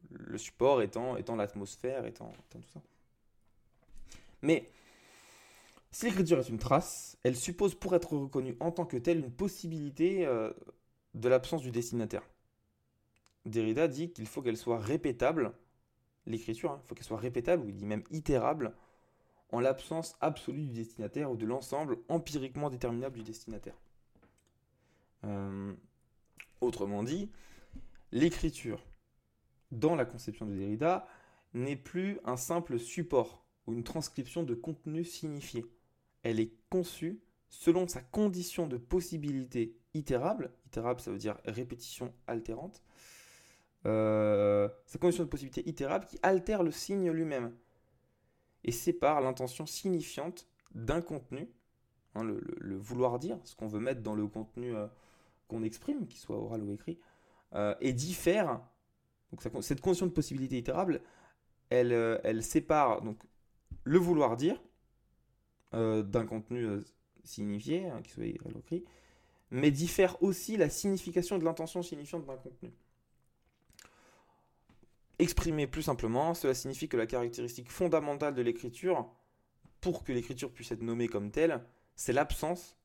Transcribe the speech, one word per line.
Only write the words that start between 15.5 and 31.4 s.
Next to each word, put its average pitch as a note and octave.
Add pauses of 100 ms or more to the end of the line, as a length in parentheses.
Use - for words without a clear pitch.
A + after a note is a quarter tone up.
l'écriture, A2+
hein, C#3
il -
faut -
qu'elle -
soit A2
répétable, B2
ou G#2
il G2
dit G2+
même G#2
itérable, C#3+ (760)
en A#2
l'absence C3+
absolue D3+
du C3
destinataire A2+
ou A#2+
de A2
l'ensemble C3+ (100)
empiriquement D3
déterminable B2
du A2
destinataire. A2 (1500)
Euh, G2 (840)
autrement G#2
dit, F#3 (840)
l'écriture, D3+ (880)
dans D3
la C3+
conception A2
de G2+
Derrida, A2+ (460)